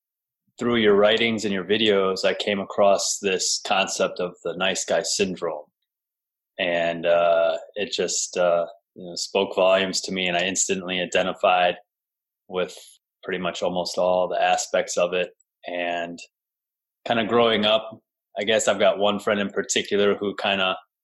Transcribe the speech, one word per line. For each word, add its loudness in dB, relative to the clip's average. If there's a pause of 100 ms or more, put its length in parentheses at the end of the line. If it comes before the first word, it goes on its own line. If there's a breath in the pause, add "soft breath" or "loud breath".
(580)
through 0
your 4
writings 2
and -2
your -4
videos, 0
I 2
came -4
across 2
this -2
concept -2
of -6
the -6
nice -2
guy 0
syndrome. -4 (920)
And, -2
uh, 4 (200)
it -6
just, -4
uh, 2 (280)
you -16
know, -14
spoke -2
volumes 2
to -8
me, -2
and -2
I 0
instantly -2
identified 2 (720)
with -4 (460)
pretty -6
much -6
almost -2
all 2
the -2
aspects 0
of 0
it. -2 (360)
And -6 (880)
kinda 2
growing 4
up, 0 (360)
I -4
guess 2
I've 2
got 4
one 0
friend 0
in -2
particular 0
who -4
kinda 0 (280)